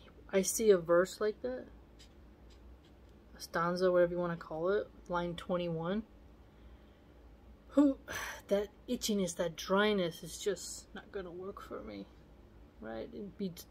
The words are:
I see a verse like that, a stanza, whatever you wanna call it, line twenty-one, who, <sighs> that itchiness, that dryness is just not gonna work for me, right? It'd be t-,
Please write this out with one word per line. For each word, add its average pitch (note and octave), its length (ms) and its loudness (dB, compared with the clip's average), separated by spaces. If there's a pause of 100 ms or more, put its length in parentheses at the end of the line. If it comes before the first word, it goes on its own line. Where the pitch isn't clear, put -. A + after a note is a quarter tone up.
(340)
I F#3+ 80 4
see A3 280 2
a F#3+ 80 10
verse E3+ 440 4
like G#3+ 220 -2
that, B3 200 -6 (1700)
a - 20 -20
stanza, F3+ 500 2
whatever F3 220 6
you F3 80 -2
wanna E3+ 160 0
call E3 320 -4
it, G#3 220 0 (180)
line F3 280 -2
twenty-one, F3 680 -2 (1700)
who, C#4 220 6 (260)
<sighs> - 260 -12
that G3+ 180 0 (220)
itchiness, G3+ 480 0
that E3+ 180 -2
dryness G3 680 0
is D#3+ 140 -12
just - 560 -6
not F#3+ 200 -16
gonna F3+ 180 -10
work F#3 300 -12
for - 200 -12
me, G#3 240 -12 (760)
right? A2+ 320 -8
It'd G#3 240 -12
be G3+ 100 -4
t-, E3 240 -10